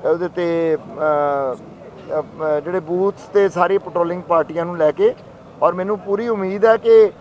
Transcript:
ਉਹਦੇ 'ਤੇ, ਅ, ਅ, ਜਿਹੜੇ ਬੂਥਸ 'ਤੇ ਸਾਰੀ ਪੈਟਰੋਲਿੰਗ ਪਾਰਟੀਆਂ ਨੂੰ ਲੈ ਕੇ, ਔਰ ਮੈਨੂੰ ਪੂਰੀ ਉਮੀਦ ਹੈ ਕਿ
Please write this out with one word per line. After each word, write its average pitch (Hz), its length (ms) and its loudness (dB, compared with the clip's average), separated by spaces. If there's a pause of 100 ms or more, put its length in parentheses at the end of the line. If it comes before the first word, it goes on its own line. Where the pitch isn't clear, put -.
ਉਹਦੇ 170 220 0
'ਤੇ, 165 500 -2
ਅ, 143 800 -2 (640)
ਅ, 151 400 -4
ਜਿਹੜੇ 175 200 -4
ਬੂਥਸ 180 420 -2
'ਤੇ 202 260 2
ਸਾਰੀ 175 300 0
ਪੈਟਰੋਲਿੰਗ 175 440 -4
ਪਾਰਟੀਆਂ 165 420 0
ਨੂੰ 175 140 -8
ਲੈ 151 140 2
ਕੇ, 202 220 2 (480)
ਔਰ 170 100 2
ਮੈਨੂੰ 190 260 -4
ਪੂਰੀ 202 300 -4
ਉਮੀਦ 196 360 -2
ਹੈ 226 120 6
ਕਿ 220 440 6